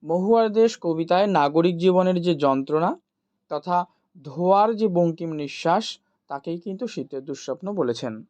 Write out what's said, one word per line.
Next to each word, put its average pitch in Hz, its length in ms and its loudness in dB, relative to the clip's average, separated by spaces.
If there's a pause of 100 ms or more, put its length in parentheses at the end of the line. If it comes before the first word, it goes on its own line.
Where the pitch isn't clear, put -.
মহুয়ার 202 460 2
দেশ 226 320 2
কবিতায় 170 460 2
নাগরিক 165 500 2
জীবনের 180 440 2
যে 170 140 0
যন্ত্রণা 147 640 0 (500)
তথা 175 360 -2 (380)
ধোয়ার 185 520 2
যে 214 120 0
বঙ্কিম 170 440 0
নিঃশ্বাস, 165 680 -2 (280)
তাকেই 165 320 -8
কিন্তু 196 280 -10
শীতের 135 380 -10
দুঃস্বপ্ন 139 480 -10
বলেছেন। 120 560 -4